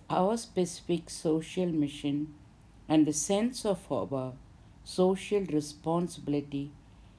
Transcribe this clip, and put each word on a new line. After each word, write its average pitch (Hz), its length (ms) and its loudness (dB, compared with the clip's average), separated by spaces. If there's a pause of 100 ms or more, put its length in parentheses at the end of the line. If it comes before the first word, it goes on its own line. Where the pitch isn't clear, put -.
our 185 280 2
specific 175 720 -2
social 165 580 0
mission 147 680 -2 (540)
and 156 200 6
the 151 60 2
sense 220 520 0
of 190 260 -2
our 127 420 -2 (500)
social 190 600 2
responsibility, 143 1300 -2 (480)